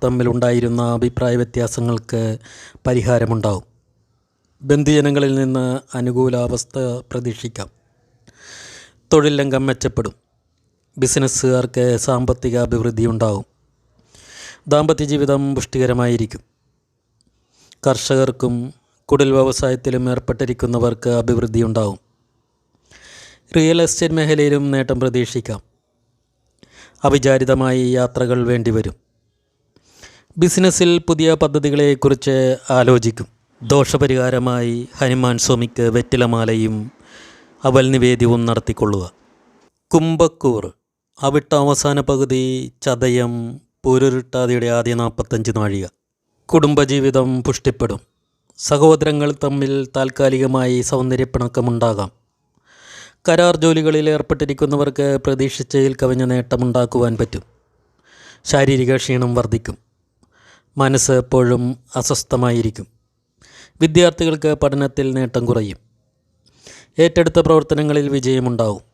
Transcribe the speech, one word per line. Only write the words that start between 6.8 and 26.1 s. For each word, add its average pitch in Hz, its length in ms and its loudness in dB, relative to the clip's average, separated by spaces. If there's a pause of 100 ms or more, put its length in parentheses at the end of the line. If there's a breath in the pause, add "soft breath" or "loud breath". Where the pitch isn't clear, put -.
പ്രതീക്ഷിക്കാം. 120 580 -10 (1400 loud breath)
തൊഴിൽ 147 260 4
രംഗം 135 260 -2
മെച്ചപ്പെടും. 127 480 -4 (840)
ബിസിനസ്സുകാർക്ക് 127 1000 -2
സാമ്പത്തിക 123 600 -2
അഭിവൃദ്ധി 113 480 -2
ഉണ്ടാവും. 110 400 -2 (1200 loud breath)
ദാമ്പത്യ 151 380 2
ജീവിതം 139 500 0
പുഷ്ടികരമായിരിക്കും. 123 1000 -2 (1300 soft breath)
കർഷകർക്കും 131 840 0 (320)
കുടിൽ 139 260 2
വ്യവസായത്തിലും 127 800 0
ഏർപ്പെട്ടിരിക്കുന്നവർക്ക് 120 1000 -2
അഭിവൃദ്ധി 117 540 0
ഉണ്ടാവും. 110 360 -2 (1600 loud breath)
റിയൽ 165 260 4
എസ്റ്റേറ്റ് 160 340 0
മേഖലയിലും 147 560 2
നേട്ടം 135 280 -2
പ്രതീക്ഷിക്കാം. 120 600 -4 (1400 soft breath)